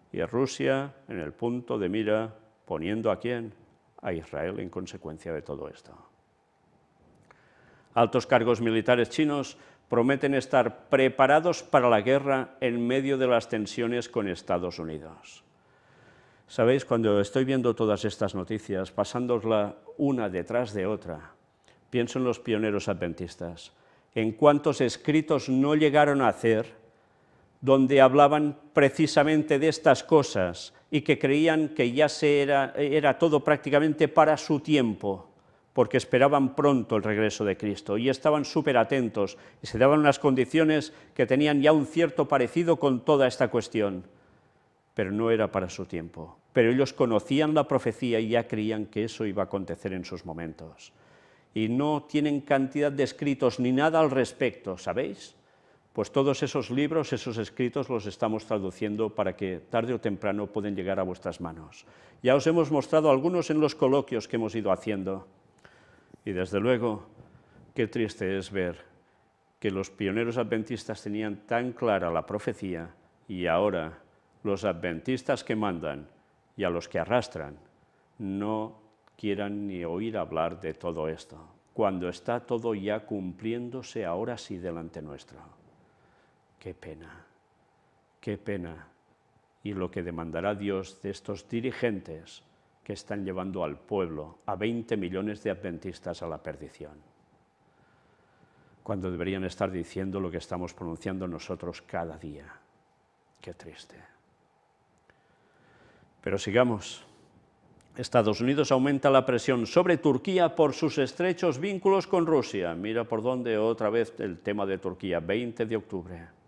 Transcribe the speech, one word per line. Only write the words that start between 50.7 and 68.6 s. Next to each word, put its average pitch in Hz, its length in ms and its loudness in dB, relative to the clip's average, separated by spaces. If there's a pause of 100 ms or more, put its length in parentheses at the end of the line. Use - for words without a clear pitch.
Y 110 140 0
no 143 400 -2
tienen 143 340 0
cantidad 139 500 0
de 139 100 0
escritos 131 560 0
ni 127 140 0
nada 160 280 4
al 151 100 4
respecto, 117 680 -2
¿sabéis? 139 560 -6 (580)
Pues - 200 -4
todos 139 300 2
esos 131 280 -4
libros, 147 420 -2
esos 117 260 -4
escritos, 123 500 -4
los 110 180 -4
estamos 110 400 -4
traduciendo 104 640 -4
para 95 240 -2
que 92 260 -6 (100)
tarde 117 240 -2
o 110 60 -6
temprano 101 460 -4
pueden 101 300 -6
llegar 95 240 -2
a - 20 0
vuestras 90 380 -8
manos. 80 460 -14 (360)
Ya 127 140 4
os 139 100 0
hemos 160 240 2
mostrado 156 400 2
algunos 160 400 2
en 156 100 0
los 147 140 2
coloquios 131 540 0
que 127 80 -4
hemos 110 180 -4
ido 101 160 0
haciendo. 95 560 -4 (960)
Y 101 80 -6
desde 92 280 -2
luego, 113 460 0 (680)
qué 113 140 -2
triste 98 500 -4
es 95 140 -10
ver 90 320 -6 (720)